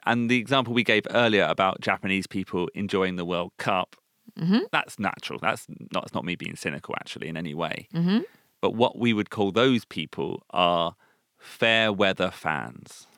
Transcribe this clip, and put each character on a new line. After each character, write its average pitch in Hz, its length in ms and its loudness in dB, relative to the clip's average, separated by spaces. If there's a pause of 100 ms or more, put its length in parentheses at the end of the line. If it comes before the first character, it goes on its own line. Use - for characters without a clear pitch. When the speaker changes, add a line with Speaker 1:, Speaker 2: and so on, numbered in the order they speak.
Speaker 1:
and 117 280 2
the 127 80 4
example 120 340 0
we 120 80 4
gave 107 280 4
earlier 107 380 4
about 95 320 2
Japanese 95 480 -2
people 92 460 -4
enjoying 95 420 -2
the 87 80 -4
World 87 340 -4
Cup, 95 380 -2 (420)
Speaker 2:
Mm-hmm. 185 220 4 (120)
Speaker 1:
that's - 260 -4
natural. - 420 -4
That's - 260 -6 (260)
not, - 120 -2
that's - 100 -10
not - 100 -4
me 87 120 -4
being - 200 -10
cynical, - 420 -8
actually, - 300 -10
in 82 80 -8
any 78 180 -8
way. 82 380 -6
Speaker 2:
Mm-hmm. 175 280 0 (420)
Speaker 1:
But 101 120 0
what 117 240 2
we 117 140 2
would 104 180 0
call 101 220 0
those 120 320 4
people - 680 -8
are 87 440 2 (440)
fair 113 540 2
weather 95 380 2
fans. - 880 -8